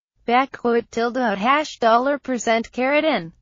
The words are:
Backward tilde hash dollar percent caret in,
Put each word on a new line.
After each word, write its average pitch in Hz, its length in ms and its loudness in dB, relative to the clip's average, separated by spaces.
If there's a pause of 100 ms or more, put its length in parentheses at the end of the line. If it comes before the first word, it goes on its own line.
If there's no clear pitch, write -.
(260)
Backward 240 640 0
tilde 233 280 -2
hash 247 600 -2
dollar 247 380 2
percent 233 540 -2
caret 277 320 0
in, 196 380 -2